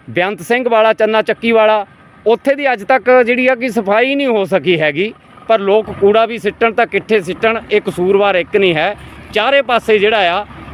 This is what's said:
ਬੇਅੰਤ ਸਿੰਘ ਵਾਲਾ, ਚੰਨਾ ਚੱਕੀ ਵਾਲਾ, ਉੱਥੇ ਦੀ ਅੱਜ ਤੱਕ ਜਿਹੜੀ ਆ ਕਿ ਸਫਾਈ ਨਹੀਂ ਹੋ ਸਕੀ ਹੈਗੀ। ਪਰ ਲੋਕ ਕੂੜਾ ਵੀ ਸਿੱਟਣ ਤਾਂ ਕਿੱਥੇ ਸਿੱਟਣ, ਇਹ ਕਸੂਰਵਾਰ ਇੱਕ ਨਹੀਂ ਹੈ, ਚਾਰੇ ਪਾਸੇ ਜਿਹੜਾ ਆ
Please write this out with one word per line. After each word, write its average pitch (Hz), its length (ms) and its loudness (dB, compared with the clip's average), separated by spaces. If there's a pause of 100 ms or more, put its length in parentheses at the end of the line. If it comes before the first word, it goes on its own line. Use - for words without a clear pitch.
ਬੇਅੰਤ 180 320 -4
ਸਿੰਘ 240 280 -2
ਵਾਲਾ, 220 240 2
ਚੰਨਾ 220 280 0
ਚੱਕੀ 226 300 -2
ਵਾਲਾ, 214 340 2 (420)
ਉੱਥੇ 240 280 0
ਦੀ 277 180 -2
ਅੱਜ 202 100 -8
ਤੱਕ 254 420 4
ਜਿਹੜੀ 247 220 0
ਆ 262 80 2
ਕਿ 247 140 -6
ਸਫਾਈ 220 460 0
ਨਹੀਂ 277 120 -2
ਹੋ 214 180 0
ਸਕੀ 170 340 0
ਹੈਗੀ। 156 340 -2 (340)
ਪਰ 226 120 2
ਲੋਕ 208 320 0
ਕੂੜਾ 208 340 2
ਵੀ 226 120 -6
ਸਿੱਟਣ 208 360 -2
ਤਾਂ 226 140 0
ਕਿੱਥੇ 202 340 -2
ਸਿੱਟਣ, 220 400 -4 (100)
ਇਹ 208 100 2
ਕਸੂਰਵਾਰ 196 540 0
ਇੱਕ 175 220 -2
ਨਹੀਂ 190 180 2
ਹੈ, 175 200 -2 (380)
ਚਾਰੇ 262 280 0
ਪਾਸੇ 220 380 0
ਜਿਹੜਾ 196 380 0
ਆ 202 80 -8 (280)